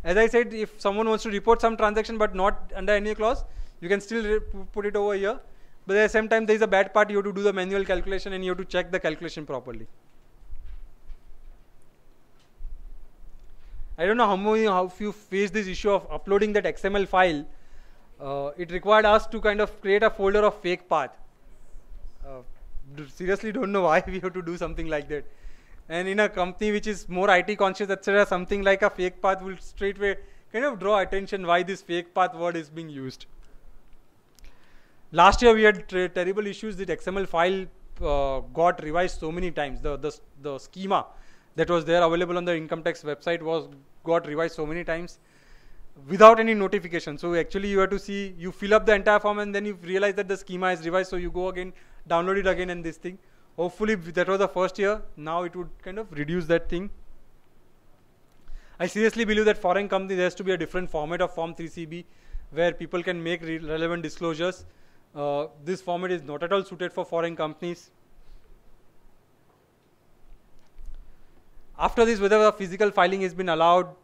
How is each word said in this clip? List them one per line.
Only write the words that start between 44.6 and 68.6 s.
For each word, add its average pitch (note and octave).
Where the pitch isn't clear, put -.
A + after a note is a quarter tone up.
many E3
times E3
without A3
any A3+
notification. F3
So F3
actually E3+
you G3
have F#3+
to G3
see, G3+
you F3
fill G3+
up G#3+
the G#3+
entire G3+
form G#3
and G#3
then G3+
you G3+
realize F#3+
that G3
the G3
schema F#3
is E3
revised. F3+
So F#3+
you F3
go F3+
again, F3+
download F3
it F#3+
again F3+
and F3
this E3
thing. F3+
Hopefully, F3
if E3+
that F3+
was F#3+
the G3
first F3+
year, G#3
now E3
it E3+
would F3
kind F#3
of G#3+
reduce D#3
that E3
thing. F#3
I F3+
seriously A3
believe G#3+
that G#3
foreign F#3+
companies, F#3+
there F3+
has F3
to G3+
be F#3+
a F#3
different E3+
format E3
of F3+
Form E3
three E3
C E3+
B E3+
where E3
people E3+
can F3
make E3
re-, D#3+
relevant E3
disclosures. E3
Uh, D3
this F#3
format F3+
is F3
not D3
at F3
all G3
suited F3
for F3+
foreign E3
companies. D#3+